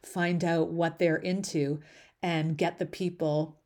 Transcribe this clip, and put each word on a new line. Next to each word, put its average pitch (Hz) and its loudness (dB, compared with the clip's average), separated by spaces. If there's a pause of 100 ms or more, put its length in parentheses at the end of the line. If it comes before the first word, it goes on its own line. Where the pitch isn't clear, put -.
find 175 0
out 165 2
what 165 0
they're 165 4
into 160 -2 (440)
and 160 0
get 175 -2
the 180 -2
people 160 -2